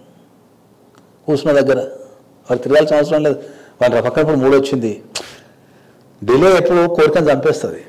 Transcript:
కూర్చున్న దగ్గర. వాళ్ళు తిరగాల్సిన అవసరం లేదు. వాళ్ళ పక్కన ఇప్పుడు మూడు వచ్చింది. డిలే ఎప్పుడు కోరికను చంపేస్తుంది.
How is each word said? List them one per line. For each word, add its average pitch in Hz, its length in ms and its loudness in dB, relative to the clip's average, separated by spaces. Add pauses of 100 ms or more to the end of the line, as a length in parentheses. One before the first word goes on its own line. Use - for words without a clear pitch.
(1300)
కూర్చున్న 147 340 0
దగ్గర. 127 200 0 (680)
వాళ్ళు 123 140 -4
తిరగాల్సిన 151 340 2
అవసరం 151 260 0
లేదు. 143 200 -2 (380)
వాళ్ళ 120 200 2
పక్కన 123 200 -2
ఇప్పుడు 151 160 0
మూడు 135 200 4
వచ్చింది. 117 440 -2 (1200)
డిలే 151 340 4
ఎప్పుడు 170 300 0
కోరికను 151 440 0
చంపేస్తుంది. 135 580 -4